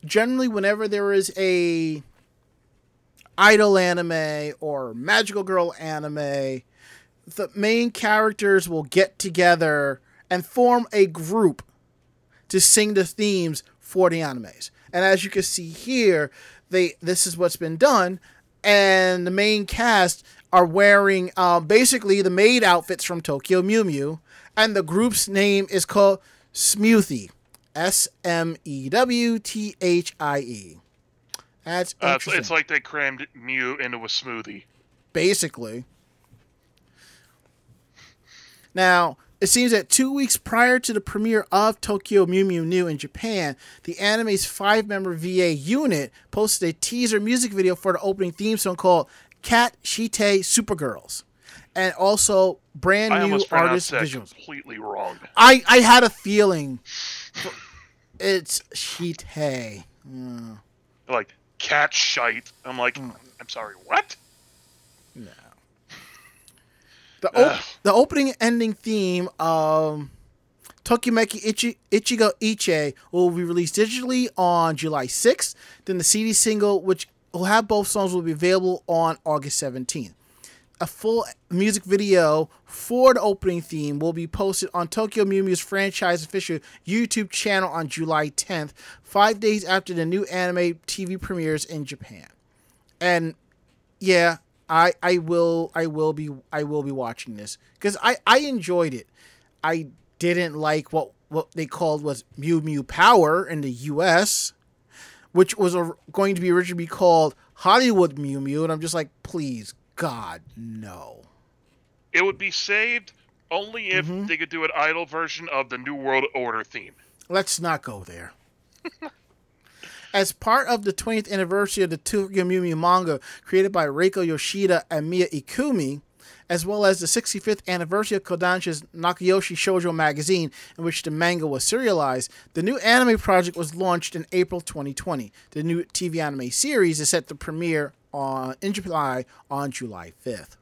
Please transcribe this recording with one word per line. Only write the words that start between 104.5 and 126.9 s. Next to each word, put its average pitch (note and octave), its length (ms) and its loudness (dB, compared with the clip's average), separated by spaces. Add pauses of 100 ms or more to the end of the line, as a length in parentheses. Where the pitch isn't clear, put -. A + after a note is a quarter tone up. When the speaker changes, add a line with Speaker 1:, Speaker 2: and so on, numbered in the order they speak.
Speaker 1:
which F3+ 260 4
was F3+ 180 0
or-, E3+ 220 -4 (140)
going G3 240 0
to F3 60 -6
be F3+ 100 0
originally F3 360 -2
called E3 480 2 (200)
Hollywood G3 600 2
Mew C#3 240 -6
Mew, C#3+ 220 -4
and D#3+ 80 -2
I'm D#3 100 -6
just D#3+ 120 -8
like, D#3+ 160 -6 (140)
"Please, C3 500 -10 (220)
God, D#3+ 460 -10 (160)
no." A2 640 -16 (880)
Speaker 2:
It E3+ 120 0
would F#3+ 140 -2
be G3 140 -8
saved A3 600 -4 (400)
only G#3 380 -8
if F#3 160 -2
Speaker 1:
Mm-hmm. F#3 200 -8
Speaker 2:
they E3+ 120 -4
could D#3 120 -6
do D#3+ 140 -8
an D#3 120 -2
idol D#3+ 300 -2
version D#3+ 440 -8
of C3+ 200 -4
the B2+ 80 -10
New C3 180 -10
World C3+ 380 0
Order A#2 300 -6
theme. - 300 -16 (360)
Speaker 1:
Let's F#3 300 -2
not E3 220 -4
go G2 220 -14
there. E2+ 300 -18 (680)
<laughs> D#4 100 -16 (1040)
As G3 180 0
part B3 360 0
of A#3 160 0
the G3 100 -2
twentieth A3 380 -4
anniversary G3 520 0
of F3 60 -2
the D#3+ 80 -6
Tokyo G3 460 -2
Mew F3+ 180 0
Mew E3+ 140 -2
manga E3+ 440 0 (240)
created F#3+ 280 0
by F3 140 0
Reiko F3+ 400 0
Yoshida F3 640 0
and D#3 200 -4
Miya F3+ 200 0
Ikumi, D#3 720 -4 (480)
as F3 160 -2
well G#3 200 0
as F#3+ 140 4